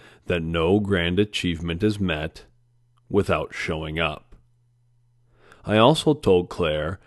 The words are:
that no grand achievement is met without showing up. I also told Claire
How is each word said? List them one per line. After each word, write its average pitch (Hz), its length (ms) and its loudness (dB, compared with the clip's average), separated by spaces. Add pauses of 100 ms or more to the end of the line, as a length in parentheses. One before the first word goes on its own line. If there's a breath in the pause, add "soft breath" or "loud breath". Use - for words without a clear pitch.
(280 soft breath)
that 87 160 -2
no 85 360 2
grand 90 400 0
achievement 85 640 -4
is 104 180 0
met 82 460 -6 (640)
without 92 440 -2
showing 78 460 -6
up. - 360 -6 (1300 soft breath)
I 104 120 0
also 147 360 6
told 90 360 2
Claire 78 580 -4